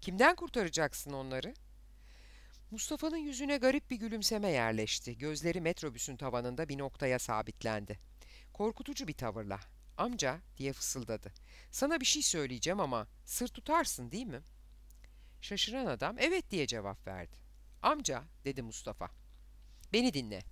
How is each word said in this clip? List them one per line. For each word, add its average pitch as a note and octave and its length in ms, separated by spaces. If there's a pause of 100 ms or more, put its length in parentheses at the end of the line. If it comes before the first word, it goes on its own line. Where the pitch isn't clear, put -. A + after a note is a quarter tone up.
"Kimden A#3 340
kurtaracaksın E3 800
onları?" C3 400 (1200)
Mustafa'nın D4+ 460
yüzüne C#4+ 400
garip C4 320
bir B3+ 60
gülümseme G#3+ 540
yerleşti. A2+ 680
Gözleri D#3 440
metrobüsün D3 560
tavanında B2 520
bir C3+ 80
noktaya C3 420
sabitlendi. A2 800 (540)
Korkutucu A3+ 540
bir D3+ 60
tavırla, G#2 460 (380)
"Amca," F3 420 (180)
diye C3+ 160
fısıldadı. A2+ 600 (380)
"Sana D4 280
bir B3+ 60
şey D4+ 160
söyleyeceğim D3 580
ama B2+ 280 (180)
sır - 220
tutarsın C4 640
değil A#3 160
mi?" C#3 140 (1000)
Şaşıran A#3 440
adam, D3+ 340
"Evet," E4+ 320
diye D#3+ 160
cevap G2+ 400
verdi. F#2 300 (440)
"Amca," E3+ 420 (220)
dedi C3+ 160
Mustafa, A2+ 480 (840)
"beni A#3+ 200
dinle. G#2+ 380